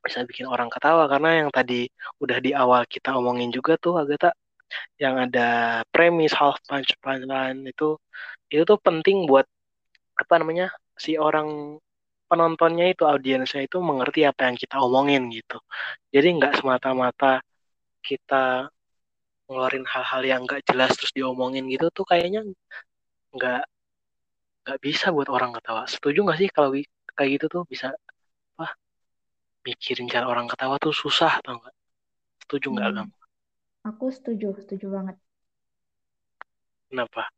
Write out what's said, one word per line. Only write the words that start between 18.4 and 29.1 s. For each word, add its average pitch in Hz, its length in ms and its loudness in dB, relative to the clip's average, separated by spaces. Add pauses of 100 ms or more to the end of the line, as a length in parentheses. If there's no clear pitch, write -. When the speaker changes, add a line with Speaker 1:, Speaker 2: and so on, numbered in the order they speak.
Speaker 1:
ngeluarin 131 460 -4
hal-hal 131 380 -4
yang 127 160 0
nggak 139 220 -6
jelas 131 300 2
terus - 180 -6
diomongin 131 480 -4 (100)
gitu 139 120 0 (100)
tuh 196 140 -4
kayaknya 175 300 2 (960)
nggak, 127 280 -2 (1000)
nggak 135 240 -10
bisa 151 200 -2 (100)
buat 139 200 0
orang 123 200 0
ketawa. 113 260 -6 (120)
Setuju 147 320 0
nggak 151 160 0
sih 196 120 2
kalau 143 220 4
gi-, 143 140 -6 (260)
kayak 139 140 0 (100)
gitu 156 140 -2
tuh 175 80 -4 (100)
bisa, - 140 -10 (680)
apa, 165 100 -10 (1000)